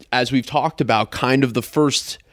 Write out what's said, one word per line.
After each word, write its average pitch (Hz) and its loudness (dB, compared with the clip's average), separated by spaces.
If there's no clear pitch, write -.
as 123 0
we've 131 0
talked 147 -2
about, 113 0
kind 135 2
of 120 0
the 120 -2
first - -2